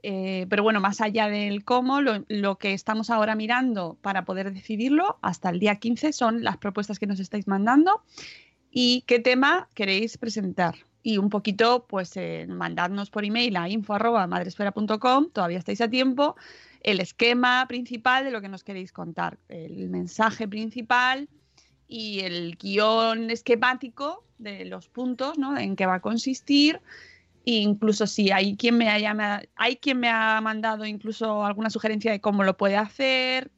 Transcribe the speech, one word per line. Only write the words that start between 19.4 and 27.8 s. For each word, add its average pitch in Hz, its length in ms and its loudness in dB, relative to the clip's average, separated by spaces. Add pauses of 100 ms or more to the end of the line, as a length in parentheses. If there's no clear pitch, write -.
el 180 400 -10
mensaje 208 580 -2
principal 247 800 -2 (600)
y 214 320 -8
el 175 360 -6
guión 220 720 0
esquemático 254 960 -2 (140)
de 202 260 -14
los 185 240 -12
puntos, 254 480 -4
¿no? 269 220 -4
En 196 180 -2
qué 190 80 2
va 185 120 2
a 180 40 -4
consistir. 277 800 2 (640)
E 240 120 0
incluso 208 500 2